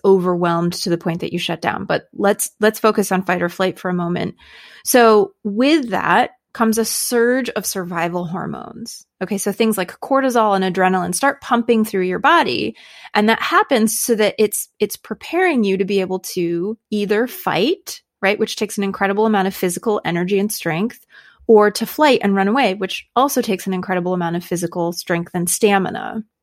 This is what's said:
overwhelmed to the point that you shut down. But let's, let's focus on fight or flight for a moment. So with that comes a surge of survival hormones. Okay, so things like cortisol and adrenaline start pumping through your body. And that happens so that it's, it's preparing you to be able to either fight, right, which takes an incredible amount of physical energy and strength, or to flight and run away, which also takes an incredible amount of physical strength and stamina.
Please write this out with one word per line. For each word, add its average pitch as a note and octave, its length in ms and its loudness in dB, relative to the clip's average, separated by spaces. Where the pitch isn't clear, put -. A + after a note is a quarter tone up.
overwhelmed F3 680 2
to - 160 -6
the E3+ 80 0
point E3+ 240 -4
that E3 140 -6
you F3 40 -4
shut E3+ 220 -6
down. - 240 -4
But - 300 -2
let's, G3+ 360 0
let's G#3+ 200 2
focus G#3+ 320 2
on F#3 120 0
fight F3+ 180 -2
or F3 80 -2
flight F#3 280 -4
for F#3 120 -6
a F3+ 40 -2
moment. F3 420 -4
So A3 480 4
with B3 460 2
that F#3+ 400 0
comes A3 240 2
a A3+ 60 0
surge A#3+ 640 0
of - 160 -6
survival F3 580 -4
hormones. - 840 -10
Okay, G3 160 -4
so G3+ 140 -2
things A3 240 2
like F3+ 240 -6
cortisol A#3+ 560 2
and F#3+ 80 0
adrenaline F#3 500 0
start - 280 -2
pumping A#3 420 2
through F#3+ 200 -2
your F#3 140 -2
body. A3+ 560 2
And G#3 140 4
that A3+ 120 2
happens C4+ 600 2
so A#3+ 140 0
that G#3 240 2
it's, - 300 0
it's G#3 160 -2
preparing D#4+ 680 -2
you G3 140 2
to G3 80 0
be G3 160 0
able F#3 200 -2
to F3 560 -4
either G#3 360 0
fight, A3 760 -4
right, G3+ 160 2
which - 180 -2
takes G#3 220 -4
an G3+ 60 -2
incredible G3 420 0
amount G3+ 200 2
of F#3+ 80 -4
physical G3 500 -2
energy F3+ 340 0
and G#3 120 0
strength, F3 560 -6
or G#3 240 8
to - 160 -4
flight D4 360 4
and G3 120 2
run G3 140 2
away, A3 260 2
which - 400 -6
also B3+ 280 2
takes G3 240 -4
an F#3+ 80 -2
incredible F3+ 400 -2
amount E3+ 200 -2
of F3 100 -4
physical E3+ 480 -4
strength E3+ 420 -4
and F3 140 -2
stamina. G3+ 760 0